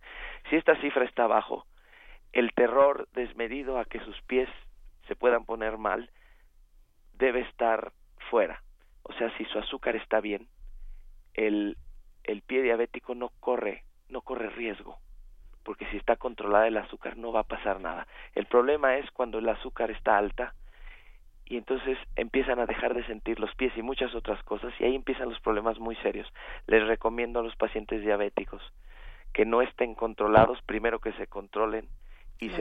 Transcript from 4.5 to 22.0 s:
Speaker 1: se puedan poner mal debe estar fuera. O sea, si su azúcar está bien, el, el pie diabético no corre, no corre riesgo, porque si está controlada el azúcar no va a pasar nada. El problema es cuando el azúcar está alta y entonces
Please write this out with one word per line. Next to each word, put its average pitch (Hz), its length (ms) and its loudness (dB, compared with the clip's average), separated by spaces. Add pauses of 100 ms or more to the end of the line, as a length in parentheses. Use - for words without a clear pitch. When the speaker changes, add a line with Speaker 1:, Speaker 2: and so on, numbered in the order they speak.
Speaker 1:
se 101 100 -6
puedan 117 300 4
poner 110 320 -4
mal 110 320 -2 (1040)
debe 127 260 2
estar 113 520 0 (380)
fuera. 101 320 4 (420)
O - 100 -14
sea, 117 240 -4
si 113 80 -6
su - 120 -4
azúcar 120 380 -4
está 110 240 2
bien, 104 280 -6 (840)
el, 104 460 0 (460)
el 104 180 -6
pie 127 200 0
diabético 120 520 0
no 123 160 -6 (100)
corre, 113 440 -2 (260)
no 127 100 -8
corre 117 300 -6
riesgo, 107 480 -10 (640)
porque 107 280 -10
si 104 60 -6
está 113 200 0
controlada 110 520 2
el 110 80 0
azúcar 104 400 -8
no 117 160 -8
va 113 80 2
a - 40 0
pasar 98 360 -2
nada. 87 260 -8 (280)
El 101 120 -2
problema 135 500 4
es 139 160 -6
cuando 113 260 -2
el 113 100 2
azúcar 110 420 -2
está 107 280 4
alta 104 360 -2 (920)
y 123 100 -6
entonces 127 400 -2 (200)